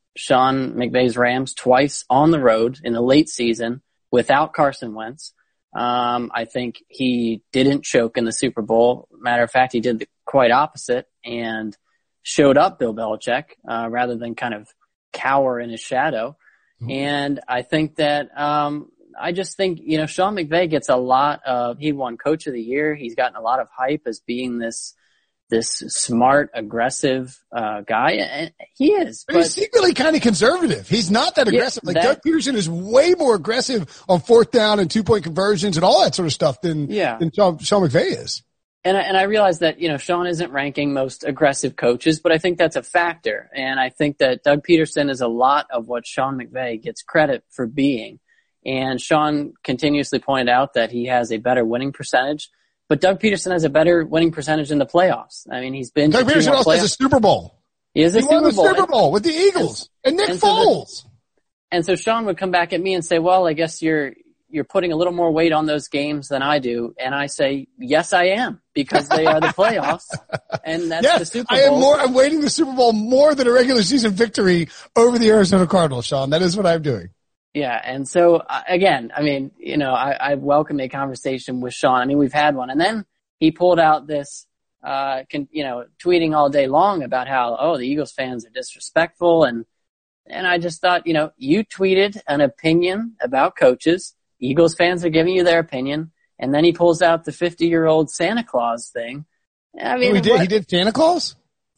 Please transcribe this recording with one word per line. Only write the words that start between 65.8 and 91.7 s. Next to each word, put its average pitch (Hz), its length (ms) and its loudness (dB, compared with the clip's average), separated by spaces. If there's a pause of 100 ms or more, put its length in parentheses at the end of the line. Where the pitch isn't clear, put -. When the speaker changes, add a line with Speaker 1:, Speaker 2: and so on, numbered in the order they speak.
Speaker 1:
games 147 400 -6
than 135 140 -4
I 147 160 0
do." 120 400 -4
And 131 160 -6
I 143 120 -4
say, 139 400 -4 (120)
"Yes, 143 360 -2
I 180 140 4
am, 214 340 -4 (100)
because 147 380 -2
they 320 160 2
are - 140 2
the - 80 0
playoffs, 180 580 -2 (300)
Speaker 2:
<laughs> - 280 -10
Speaker 1:
and 165 260 -4
that's 165 140 -4
Speaker 2:
Yes, 330 140 4
Speaker 1:
the 175 80 -4
Super 240 280 -6
Speaker 2:
I 262 80 4
am 277 100 6
Speaker 1:
Bowl." 254 80 4
Speaker 2:
more, 285 200 6
I'm 254 140 0
weighting 285 260 4
the 294 100 0
Super 277 220 0
Bowl 247 220 4
more 254 400 4
than 269 120 0
a 233 60 4
regular 247 300 4
season 220 300 2
victory 185 560 2 (280)
over 240 220 6
the 226 120 4
Arizona 196 360 6
Cardinals, 151 400 0
Sean. 135 240 -2
That 160 100 2
is 180 160 0
what 208 80 -2
I'm 170 160 2
doing. 110 300 -4 (460)
Speaker 1:
Yeah, 127 280 -4
and 135 240 -8
so, 170 300 4
uh, - 300 -6
again, 170 480 0
I 147 60 -4
mean, 139 360 -4
you 143 180 -8
know, 139 160 0
I, 127 180 0 (220)
I - 20 2
welcome 143 460 0
a 131 80 -6
conversation 131 720 -8
with 123 120 -8
Sean. 131 280 2
I 123 40 0
mean, 139 140 0
we've 135 140 2
had 147 240 2
one. 127 120 -8
And 139 120 -2
then 208 260 -2 (320)
he 160 140 2
pulled 175 260 2
out 156 300 2
this, 143 400 -8 (340)
uh, 135 480 -6
con-, 147 220 -6
you 156 100 -6
know, 123 220 -8 (200)
tweeting 165 320 2
all 147 140 4
day 143 160 2
long 160 380 2
about 127 240 -4
how, 123 280 -2
"Oh, 151 220 0
the 123 80 -6
Eagles 143 240 -4
fans 127 340 -8
are - 60 -20
disrespectful." 165 960 0
And, 117 220 -2 (600)
and - 220 -6
I 180 100 2
just 170 220 -6
thought, 180 260 0
you 165 60 -2
know, 156 240 0
you 160 280 0
tweeted 190 640 0